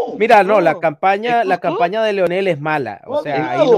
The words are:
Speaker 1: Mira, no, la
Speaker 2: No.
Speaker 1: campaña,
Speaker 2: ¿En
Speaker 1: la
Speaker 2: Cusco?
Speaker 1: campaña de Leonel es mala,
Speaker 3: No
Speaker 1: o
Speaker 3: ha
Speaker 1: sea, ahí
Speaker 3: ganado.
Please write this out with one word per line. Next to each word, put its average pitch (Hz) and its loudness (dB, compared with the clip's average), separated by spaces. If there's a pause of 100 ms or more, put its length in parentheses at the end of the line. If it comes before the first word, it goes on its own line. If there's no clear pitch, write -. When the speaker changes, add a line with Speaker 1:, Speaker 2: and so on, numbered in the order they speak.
(180)
Speaker 1:
Mira, 214 6
no, 202 2
la 165 2
Speaker 2:
No. 170 -12
Speaker 1:
campaña, 202 0
Speaker 2:
¿En 190 -4
Speaker 1:
la 185 0
Speaker 2:
Cusco? 175 -4 (100)
Speaker 1:
campaña 214 -2
de 214 0
Leonel 185 -2
es 165 -2
mala, 143 -4
Speaker 3:
No - -14
Speaker 1:
o 285 -4
Speaker 3:
ha - -6
Speaker 1:
sea, 254 -4
ahí - -4
Speaker 3:
ganado. 285 2